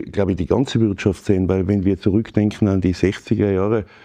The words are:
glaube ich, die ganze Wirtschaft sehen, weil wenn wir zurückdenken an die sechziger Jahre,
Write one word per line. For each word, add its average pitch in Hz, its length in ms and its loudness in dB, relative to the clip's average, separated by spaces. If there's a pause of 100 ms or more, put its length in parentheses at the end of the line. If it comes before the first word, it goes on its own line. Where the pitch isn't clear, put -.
(120)
glaube 98 200 0
ich, 87 60 -2
die 90 80 -4
ganze 120 340 0
Wirtschaft 101 460 0
sehen, 92 240 2
weil 95 180 0
wenn 101 160 0
wir 95 160 0
zurückdenken 107 680 0
an 95 140 2
die 92 120 2
sechziger 101 580 0
Jahre, 101 340 0 (200)